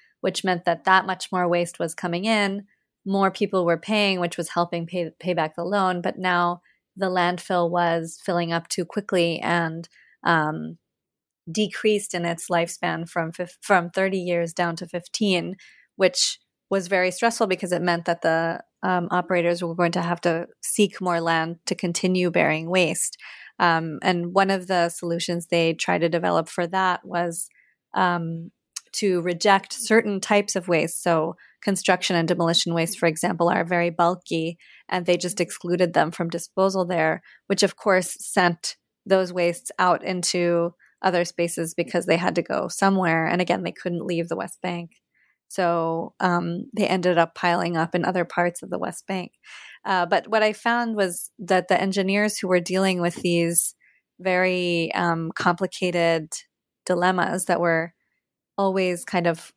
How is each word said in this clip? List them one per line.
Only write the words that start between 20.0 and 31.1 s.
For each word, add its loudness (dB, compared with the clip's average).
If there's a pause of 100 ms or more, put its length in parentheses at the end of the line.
have -4
to 0 (160)
seek 2
more 0
land 0
to -4
continue 0
burying 0
waste. 0 (420)
Um, 2
and 0
one 4
of -2
the 2
solutions -4
they 2
tried -2
to 2
develop 0
for -4
that 0
was, -4 (440)
um, -2 (420)
to 2
reject 4
certain 2
types 2
of -2
waste. 2
So 2 (260)